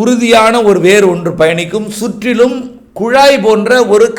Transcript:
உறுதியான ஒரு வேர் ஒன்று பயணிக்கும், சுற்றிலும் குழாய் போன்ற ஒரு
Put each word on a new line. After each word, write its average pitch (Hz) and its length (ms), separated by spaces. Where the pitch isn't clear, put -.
உறுதியான 226 720
ஒரு 190 180
வேர் 196 240
ஒன்று 170 220
பயணிக்கும், 170 560
சுற்றிலும் 247 680
குழாய் 262 520
போன்ற 220 260
ஒரு 214 140